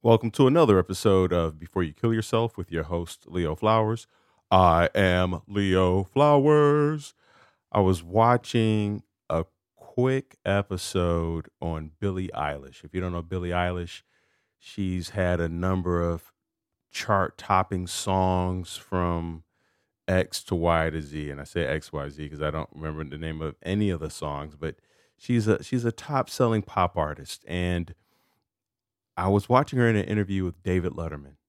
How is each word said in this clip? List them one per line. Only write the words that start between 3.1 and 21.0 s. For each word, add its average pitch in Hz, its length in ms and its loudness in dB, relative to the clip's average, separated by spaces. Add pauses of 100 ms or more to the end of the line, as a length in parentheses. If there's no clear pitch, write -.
Leo 85 300 -4
Flowers. 110 500 0 (460)
I 87 420 8
am 90 540 2
Leo 95 560 2
Flowers. 147 1080 2 (600)
I 104 80 4
was 92 240 2
watching 110 1000 2 (260)
a 82 180 -2 (280)
quick - 680 -2
episode 87 1040 -2 (120)
on 78 380 -6
Billie 92 340 -4
Eilish. 71 520 -8
If 80 100 -20
you 92 60 -2
don't 90 100 -4
know 87 100 -6
Billie 87 300 -6
Eilish, 87 520 -4 (580)
she's 92 500 -6
had 90 300 0
a 82 80 -2
number 87 520 -2
of 85 320 -4 (600)
chart-topping 95 960 0
songs 92 880 0
from 85 640 -4 (640)
X 92 380 0
to - 100 -4
Y 82 340 2
to 78 140 -6